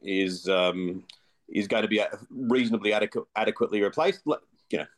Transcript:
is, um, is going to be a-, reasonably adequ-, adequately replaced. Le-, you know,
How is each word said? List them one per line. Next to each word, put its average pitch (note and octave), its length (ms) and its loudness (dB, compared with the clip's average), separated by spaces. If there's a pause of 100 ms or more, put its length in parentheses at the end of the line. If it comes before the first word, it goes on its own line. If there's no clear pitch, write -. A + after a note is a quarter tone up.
is, F#2+ 440 -2
um, F2+ 560 0 (460)
is G2+ 180 -2
going A2 140 0
to G#2+ 60 0
be G#2 100 2
a-, G2+ 180 0 (140)
reasonably A#2 600 0
adequ-, G#2 340 0 (100)
adequately A2 460 0
replaced. D#3 460 0
Le-, D3 120 0 (300)
you - 80 -2
know, - 80 -4 (120)